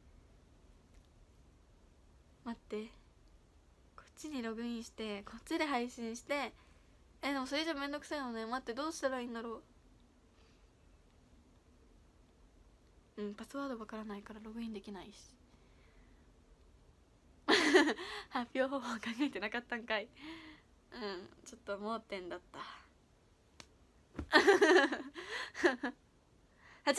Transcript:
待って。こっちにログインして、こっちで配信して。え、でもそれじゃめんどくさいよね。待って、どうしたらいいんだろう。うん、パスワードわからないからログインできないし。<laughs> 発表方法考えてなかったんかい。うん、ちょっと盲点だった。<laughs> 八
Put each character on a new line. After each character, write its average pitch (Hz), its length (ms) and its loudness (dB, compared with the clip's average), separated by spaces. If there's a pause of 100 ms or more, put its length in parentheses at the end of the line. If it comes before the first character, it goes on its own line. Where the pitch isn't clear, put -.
(2500)
待 233 140 -8
っ - 100 -20
て。 214 180 -6 (1080)
こ - 80 -18
っ - 120 -20
ち 311 120 -12
に 277 140 -4
ロ 226 120 -4
グ 233 100 -6
イ 233 140 -4
ン 226 40 -6
し - 80 -14
て、 208 320 -6
こ - 160 -14
っ - 60 -16
ち 330 140 0
で 330 60 2
配 247 240 2
信 233 280 -6
し - 60 -12
て。 277 300 -2 (680)
え、 269 100 0
で 277 60 0
も 262 80 -2
そ 269 80 -2
れ 311 100 2
じ 330 60 0
ゃ 311 40 -2
め 277 120 -4
ん 285 60 -6
ど 294 80 -6
く - 40 -14
さ 302 120 -4
い - 20 -2
よ 254 140 -4
ね。 226 140 -4
待 254 160 -4
っ - 20 -20
て、 233 100 -4
ど 285 140 -2
う 320 40 -2
し - 80 -10
た 269 100 2
ら 254 100 -2
い 240 40 -4
い - 40 -4
ん 240 40 -8
だ 233 100 -6
ろ 233 200 -10 (3500)
う。 208 60 -6
う - 60 -2
ん、 208 60 -8
パ 226 100 -14
ス 269 120 -12
ワ 277 100 -4
ー - 20 -4
ド 247 100 -4
わ 214 80 -10
か 220 120 -10
ら 214 60 -8
な 208 120 -8
い 202 60 -10
か 214 100 -14
ら 214 100 -14
ロ 220 80 -14
グ 226 120 -8
イ 226 40 -6
ン 226 60 -8
で 202 80 -8
き 208 100 -12
な 185 120 -10
い 202 100 -16
し。 - 240 -20 (2000)
<laughs> 302 80 8 (760)
発 240 240 -2
表 262 100 4
方 269 160 0
法 240 140 -4
考 220 60 -6 (200)
え 285 80 4
て 240 120 -6
な 208 100 -2
か 233 80 -2
っ 240 40 -2
た 240 140 -6
ん 226 80 -8
か 220 140 0
い。 214 100 -6 (840)
う - 40 -12
ん、 202 320 -6 (160)
ち - 100 -16
ょ 226 40 -18
っ - 20 -20
と 202 180 -6
盲 214 220 -4
点 185 280 -10
だ 175 80 -8
っ 180 40 -14 (100)
た。 143 100 -14 (1700)
<laughs> 294 1600 4 (880)
八 294 140 4